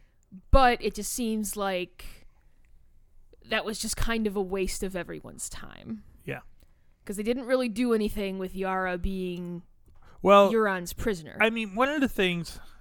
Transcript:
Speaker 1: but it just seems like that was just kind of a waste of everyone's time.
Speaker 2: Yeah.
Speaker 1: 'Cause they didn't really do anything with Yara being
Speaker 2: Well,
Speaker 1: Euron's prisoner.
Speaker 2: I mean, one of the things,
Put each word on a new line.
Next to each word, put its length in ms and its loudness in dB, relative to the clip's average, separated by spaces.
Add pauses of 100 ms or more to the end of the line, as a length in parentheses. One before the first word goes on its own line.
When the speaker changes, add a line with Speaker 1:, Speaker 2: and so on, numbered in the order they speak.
(520)
Speaker 1:
but 280 6
it 140 -4
just 180 -8
seems 460 -4
like 720 -6 (1200)
that 160 -2
was 140 -4
just 180 -4
kind 300 2
of 80 -4
a 80 0
waste 400 -2
of 120 -4
everyone's 540 -10
time. 540 -12 (200)
Speaker 2:
Yeah. 180 -10 (600)
Speaker 1:
'Cause 140 -10
they 60 -4
didn't 240 -2
really 200 2
do 280 2
anything 420 -2
with 180 -6
Yara 440 -2
being 640 -6 (580)
Speaker 2:
Well, 320 10
Speaker 1:
Euron's 400 0
prisoner. 480 -4
Speaker 2:
I 80 6
mean, 240 -4
one 160 4
of 100 -2
the 80 4
things, 520 0 (220)